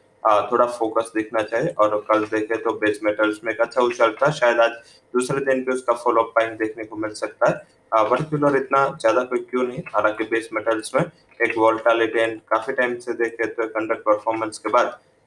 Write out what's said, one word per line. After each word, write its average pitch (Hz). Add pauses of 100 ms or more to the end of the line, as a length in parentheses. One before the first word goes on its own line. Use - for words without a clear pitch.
(260)
अ, 104
थोड़ा 120
focus 113
दिखना 110
चाहिए 120
और 107
कल 110
देखे 110
तो 110
बेस 107
metals 107
में 117
एक 107
अच्छा 117
उछाल 120
था। 147
शायद 120
आज 117 (440)
दूसरे 127
दिन 131
भी 127
उसका 127
फॉलो 113
अप 113
बाइंग 113
देखने 110
को 107
मिल 107
सकता 113
है। - (140)
अ, 110
पर्टिकुलर 147
इतना 135
ज्यादा 117
कोई 123
क्यू 127
नहीं, 123
हालांकि 107
base 113
metals 110
में 143 (400)
एक 113
volatility 113
and 113 (120)
काफी 110
time 123
से 120
देखे 113
तो 110
एक 110
under 110
performance 110
के -
बाद 117 (260)